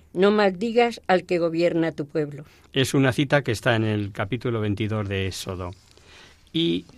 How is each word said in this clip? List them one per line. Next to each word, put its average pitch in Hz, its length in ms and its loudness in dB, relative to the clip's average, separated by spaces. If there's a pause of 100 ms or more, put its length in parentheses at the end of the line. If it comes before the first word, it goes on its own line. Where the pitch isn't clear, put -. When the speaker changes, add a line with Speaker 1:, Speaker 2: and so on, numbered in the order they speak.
(140)
Speaker 1:
'No 190 180 4
maldigas 214 760 2
al 180 180 2
que 175 140 0
gobierna 165 520 0
tu 156 160 -6
pueblo'". 147 380 -6 (260)
Speaker 2:
Es 131 220 0
una 135 180 4
cita 143 300 2
que 123 100 -2
está 117 240 0
en 110 80 2
el 107 280 -2
capítulo 113 500 -4
veintidós 107 480 -2
de 95 180 -2
Éxodo. 90 440 -8 (840)
Y 170 320 -2 (120)